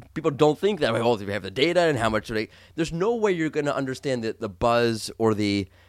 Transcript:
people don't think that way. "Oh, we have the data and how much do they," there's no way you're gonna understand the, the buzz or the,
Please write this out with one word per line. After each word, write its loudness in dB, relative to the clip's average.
people -2
don't 4
think 0
that 0
way. 0
"Oh, 4
we -6
have -4
the -10
data 2
and 2
how 0
much -2
do -6
they," -4
there's -2
no 0
way 0
you're -2
gonna -2
understand -4
the, -4
the -6
buzz 0
or 2
the, 0